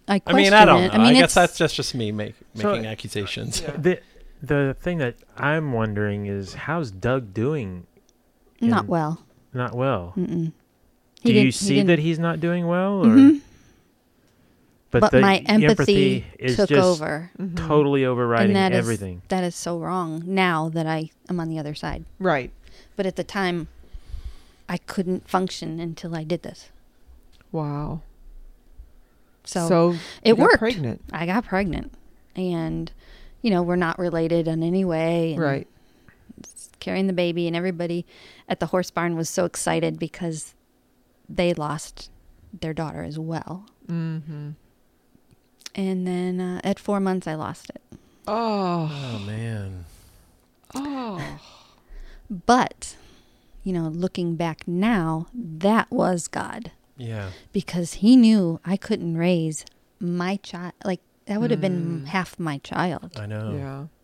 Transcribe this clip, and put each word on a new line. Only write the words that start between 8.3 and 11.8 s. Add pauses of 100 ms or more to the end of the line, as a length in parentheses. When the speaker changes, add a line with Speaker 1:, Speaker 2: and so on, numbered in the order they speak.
Speaker 1:
Not
Speaker 3:
in
Speaker 1:
well. (280)
Speaker 3:
Not
well.
Speaker 1:
Mm-mm. (720)
He
Speaker 3:
Do
you
Speaker 1:
didn't,
he
Speaker 3:
see
Speaker 1:
didn't